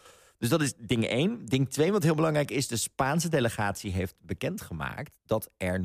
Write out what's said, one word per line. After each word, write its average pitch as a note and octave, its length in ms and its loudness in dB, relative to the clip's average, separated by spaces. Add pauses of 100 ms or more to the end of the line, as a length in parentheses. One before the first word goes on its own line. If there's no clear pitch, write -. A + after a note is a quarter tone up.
(400)
Dus A#2+ 100 0
dat D#3 120 4
is C#3 160 0
ding A2+ 280 0
één. F#3 400 0
Ding C3 240 2
twee, D#3+ 220 2
wat G#3 120 2
heel D#3+ 120 4
belangrijk D3+ 360 2
is, B2+ 160 0
de A#2+ 80 -4
Spaanse D3 540 0
delegatie A2+ 640 0
heeft F#2 280 -2
bekendgemaakt - 920 -8 (140)
dat - 320 -2
er F#2 280 -2